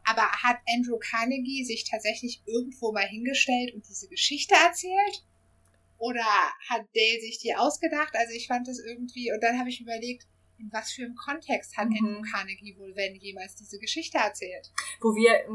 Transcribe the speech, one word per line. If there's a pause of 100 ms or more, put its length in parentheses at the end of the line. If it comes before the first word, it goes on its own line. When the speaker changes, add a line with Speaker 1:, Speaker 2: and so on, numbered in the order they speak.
Speaker 1:
Aber (140)
hat (100)
Andrew
Carnegie
sich
tatsächlich
irgendwo
mal
hingestellt
und
diese
Geschichte
erzählt? (720)
Oder (440)
hat (100)
Dale
sich
die
ausgedacht?
Also
ich
fand
das
irgendwie,
und
dann
habe
ich
überlegt, (300)
in
was
für
einem
Kontext
hat
Speaker 2:
Mhm.
Speaker 1:
Andrew (100)
Carnegie
wohl,
wenn
jemals,
diese
Geschichte
erzählt? (280)
Speaker 2:
Wo
wir, (100)